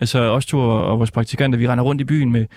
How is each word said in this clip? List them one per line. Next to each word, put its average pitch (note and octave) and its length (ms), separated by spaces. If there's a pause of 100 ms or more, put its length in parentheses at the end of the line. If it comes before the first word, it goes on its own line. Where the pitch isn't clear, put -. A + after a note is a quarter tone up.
Altså, A#2+ 200
os A#2 260
to D3 120
og, A2+ 280
og A2 120
vores A2+ 120
praktikanter, B2 480
vi A#2+ 100
render B2 160
rundt C#3 160
i C#3 40
byen C#3 280
med, A2+ 140 (100)